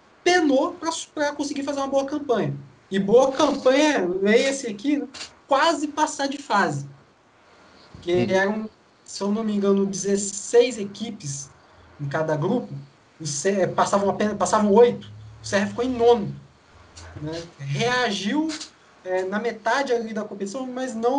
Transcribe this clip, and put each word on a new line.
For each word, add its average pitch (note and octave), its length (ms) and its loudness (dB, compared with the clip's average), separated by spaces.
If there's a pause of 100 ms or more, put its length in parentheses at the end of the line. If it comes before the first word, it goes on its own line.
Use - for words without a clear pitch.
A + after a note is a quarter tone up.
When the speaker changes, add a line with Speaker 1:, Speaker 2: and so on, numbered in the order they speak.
(240)
Speaker 1:
penou E4 480 4
pra, D#4+ 180 -6 (240)
pra D4 180 -2
conseguir C#4+ 300 -6
fazer C#4 160 -4
uma C4+ 80 -2
boa C4+ 200 0
campanha. G#3+ 500 -2 (340)
E G3 80 0
boa A#3 320 6
campanha, C#4 800 2 (120)
leia-se B3+ 460 2
aqui, C#4 300 -2
né, B3 100 -4 (400)
quase D4 400 2
passar D4+ 400 -2
de C4+ 120 -6
fase. E3+ 480 -2 (1160)
Que F3 100 -2
Speaker 2:
Hum. F3+ 180 2
Speaker 1:
eram, G3+ 400 0 (340)
se - 180 -10
eu G3+ 80 -2
não A3 140 -2
me G#3+ 100 -2
engano, G3 320 2
dezesseis G3+ 880 0
equipes G3+ 760 -10 (500)
em C#3+ 60 -6
cada D#3 280 -2
grupo, F3+ 380 -2 (480)
o D#3+ 60 -10
Serra, F#3 420 0
passavam G3 420 2
apenas, G#3 260 -2
passavam G3+ 360 2
oito, F#3+ 340 6 (340)
o - 60 -16
Serra G3+ 200 0
ficou A#3+ 180 -4
em C4 60 -2
nono, A#3 440 4 (840)
né? D#3+ 220 -8 (160)
Reagiu, A3+ 920 0 (560)
é, F#3 200 0
na F#3+ 140 -4
metade A#3+ 540 0
ali A3 220 -2
da G#3 100 -4
competição, G3+ 420 -8
mas B3+ 280 -6
não A#3 240 0